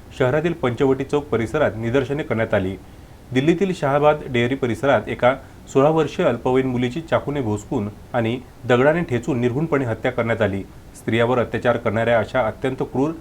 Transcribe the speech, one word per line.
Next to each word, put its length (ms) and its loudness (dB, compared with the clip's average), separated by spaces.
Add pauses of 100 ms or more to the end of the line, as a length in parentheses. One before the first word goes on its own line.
(200)
शहरातील 340 2
पंचवटी 500 0
चौक 220 -2
परिसरात 500 0
निदर्शने 480 -2
करण्यात 300 -2
आली. 220 0 (560)
दिल्लीतील 440 2
शहाबाद 540 2
डेअरी 260 0
परिसरात 520 0
एका 280 2 (380)
सोळा 160 6
वर्षीय 360 0
अल्पवयीन 420 2
मुलीची 340 -2
चाकूने 400 -2
भोसकून 480 -4 (240)
आणि 260 0 (260)
दगडाने 380 4
ठेचून 360 -2
निर्घृणपणे 460 0
हत्या 260 -2
करण्यात 300 -2
आली. 220 0 (320)
स्त्रियांवर 440 0
अत्याचार 380 0
करणाऱ्या 420 0
अशा 280 -2
अत्यंत 340 -4
क्रूर, 400 -2